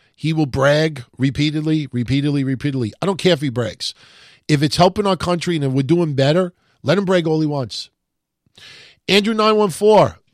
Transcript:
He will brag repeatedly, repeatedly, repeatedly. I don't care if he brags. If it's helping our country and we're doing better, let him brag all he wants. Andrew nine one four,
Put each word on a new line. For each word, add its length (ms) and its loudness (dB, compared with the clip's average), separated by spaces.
He 180 -4
will 140 0
brag 580 0
repeatedly, 720 -2
repeatedly, 540 -2
repeatedly. 480 -4
I 40 -2
don't 120 -2
care 140 2
if 80 0
he 80 -2
brags. 460 -6
If 160 2
it's 140 0
helping 300 2
our 100 0
country 400 -2
and 180 -2
we're 80 0
doing 320 0
better, 380 2
let 160 2
him 60 0
brag 220 0
all 140 0
he 60 0
wants. 440 -6
Andrew 260 2
nine 220 2
one 140 2
four, 480 4